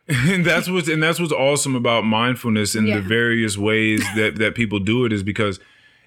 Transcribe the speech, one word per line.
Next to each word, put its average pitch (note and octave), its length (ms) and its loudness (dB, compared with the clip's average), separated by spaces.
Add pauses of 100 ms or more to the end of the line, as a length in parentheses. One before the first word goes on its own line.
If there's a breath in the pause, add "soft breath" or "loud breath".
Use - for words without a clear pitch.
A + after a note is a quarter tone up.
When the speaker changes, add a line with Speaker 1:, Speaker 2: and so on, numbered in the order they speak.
Speaker 1:
And D#3+ 360 0
that's E3 240 0
what's, F3 220 -2
and D#3 120 0
that's E3 180 0
what's E3+ 120 -2
awesome C#3 440 0
about A#2 300 0
mindfulness A2 680 0
and G#2+ 120 2
Speaker 2:
Yeah. G#2+ 80 2
Speaker 1:
the G#2 80 -2
various A2+ 520 0
ways G#2+ 540 0
Speaker 2:
<laughs> G2+ 60 -8
Speaker 1:
that, G#2+ 220 0
that G#2+ 180 0
people G#2 240 -2
do A2+ 260 0
it A2 80 0
is G2+ 100 -2
because G2+ 360 -4 (480 soft breath)